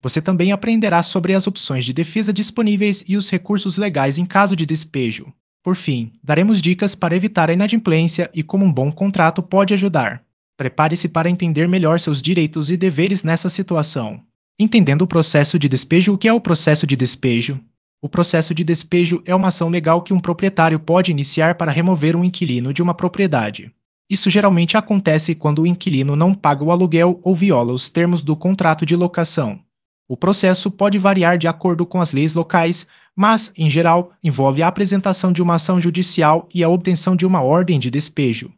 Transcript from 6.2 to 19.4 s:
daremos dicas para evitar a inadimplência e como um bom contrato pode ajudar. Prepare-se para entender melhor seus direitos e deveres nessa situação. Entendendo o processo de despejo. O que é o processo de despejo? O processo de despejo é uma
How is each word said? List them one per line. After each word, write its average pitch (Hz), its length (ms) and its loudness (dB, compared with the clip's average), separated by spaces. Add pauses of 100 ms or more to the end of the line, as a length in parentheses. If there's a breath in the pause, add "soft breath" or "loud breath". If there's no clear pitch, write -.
daremos 175 400 2
dicas 180 320 0
para 170 200 -2
evitar 180 360 0
a - 20 2
inadimplência 175 800 0
e 165 100 -6
como 196 220 -2
um 180 80 4
bom 131 180 0
contrato 196 520 0
pode 196 320 0
ajudar. 156 480 -2 (340)
Prepare-se 151 520 -2
para 165 200 -2
entender 170 400 0
melhor 175 300 2
seus 143 240 -2
direitos 156 480 -2
e 180 60 0
deveres 180 480 0
nessa 165 240 -2
situação. 147 760 -4 (360)
Entendendo 190 440 4
o 190 40 2
processo 156 520 2
de 143 100 2
despejo. 175 460 2
O 190 40 -4
que 226 100 0
é 226 40 4
o 233 80 2
processo 156 460 0
de 139 80 0
despejo? 123 640 -2 (440)
O 147 60 -10
processo 170 460 0
de 170 100 -2
despejo 170 640 -2
é 180 80 -2
uma 190 140 2